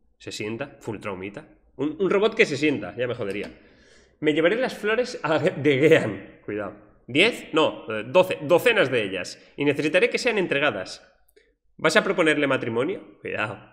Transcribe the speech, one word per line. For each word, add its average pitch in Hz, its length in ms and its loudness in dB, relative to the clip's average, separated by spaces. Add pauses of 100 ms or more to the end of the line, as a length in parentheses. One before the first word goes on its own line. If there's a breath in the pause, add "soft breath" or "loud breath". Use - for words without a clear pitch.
(180)
Se - 140 -14
sienta, 113 480 -8
full 107 180 -8
traumita. 101 500 -10 (280)
Un, 151 220 -4
un 185 120 0
robot 208 240 2
que 220 100 4
se 135 140 0
sienta, 123 360 0
ya 123 120 -2
me 120 80 -4
jodería. 101 440 -8 (600 soft breath)
Me 151 140 2
llevaré 170 220 4
las 247 200 -4
flores 220 460 -2
a, 151 160 0
de 147 500 2
Gean. 113 560 2
Cuidado. 104 320 -8 (300)
Diez, 170 480 0
no, 139 360 0
eh, 107 160 -6
doce, 175 360 2
docenas 170 480 4
de 120 120 0
ellas. 95 400 -8 (140 loud breath)
Y 143 80 -4
necesitaré 151 460 2
que 226 80 -2
sean 226 180 0
entregadas. 139 720 -2 (680 soft breath)
¿Vas 156 180 2
a 208 80 4
proponerle 160 420 2
matrimonio? 127 760 -4
Cuidado. 98 360 -6 (140)